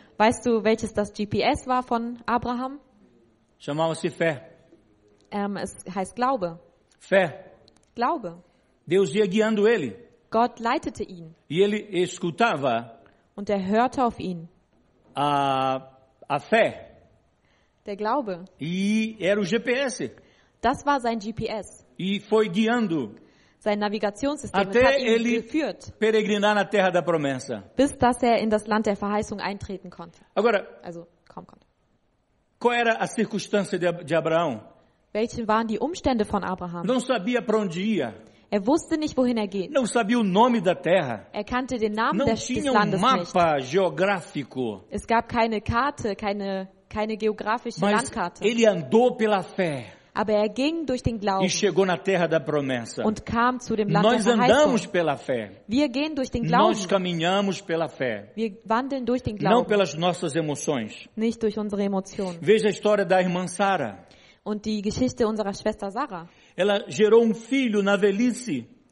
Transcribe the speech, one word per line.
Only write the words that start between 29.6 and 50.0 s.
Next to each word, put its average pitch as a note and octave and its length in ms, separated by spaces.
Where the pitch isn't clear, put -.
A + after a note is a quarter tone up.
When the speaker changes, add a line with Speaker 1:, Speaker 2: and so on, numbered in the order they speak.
Speaker 1:
konnte. E3+ 280
Speaker 2:
Agora, G#3 320
Speaker 1:
Also, E3+ 240
kommen F3 180
konnte. - 200
Speaker 2:
qual A#3+ 160
era A#3 260
a - 60
circunstância G3+ 720
de, F3 120
de D3+ 100
Abraão? D#3+ 480
Speaker 1:
Welche A3+ 340
waren A3 220
die G#3+ 100
Umstände C4 460
von G3 200
Abraham? F3+ 400
Speaker 2:
Não B3 160
sabia A#3+ 400
pra A3 180
onde F#3 220
ia. F3 340
Speaker 1:
Er G3+ 160
wusste D#4+ 320
nicht, D4+ 180
wohin B3 220
er G#3+ 100
geht. F#3 220
Speaker 2:
Não C4 160
sabia A#3 320
o A3+ 60
nome A3 360
da E3+ 140
terra. D3 580
Speaker 1:
Er G#3 120
kannte B3 340
den G#3+ 140
Namen A3+ 260
Speaker 2:
Não C#4 80
Speaker 1:
des, A3 140
des - 60
Speaker 2:
tinha C4+ 240
um B3+ 60
Speaker 1:
Landes F#3 240
nicht. B3 340
Speaker 2:
mapa D#3+ 260
geográfico. D#3+ 1300
Speaker 1:
Es - 160
gab A#3 220
keine A3+ 320
Karte, A#3+ 560
keine, G3 520
keine G#3+ 280
geografische G#3+ 640
Speaker 2:
Mas G3+ 120
Speaker 1:
Landkarte. G#3+ 540
Speaker 2:
ele A#3 200
andou A3 500
pela G#3+ 260
fé C#3+ 440